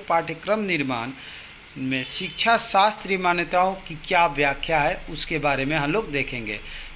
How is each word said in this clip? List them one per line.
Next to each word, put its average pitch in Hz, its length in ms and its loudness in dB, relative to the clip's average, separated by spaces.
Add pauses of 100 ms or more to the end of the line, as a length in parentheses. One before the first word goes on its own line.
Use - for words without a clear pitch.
पाठ्यक्रम 165 520 0
निर्माण 135 520 -2 (680)
में 131 260 -2
शिक्षा 185 540 0
शास्त्रीय 196 600 2
मान्यताओं 180 600 2
की 160 280 -12
क्या 175 220 6
व्याख्या 143 520 2
है, 165 300 0
उसके 160 280 -4
बारे 139 260 2
में 147 120 0
हम 147 160 0
लोग 208 200 0
देखेंगे, 117 480 -4 (360)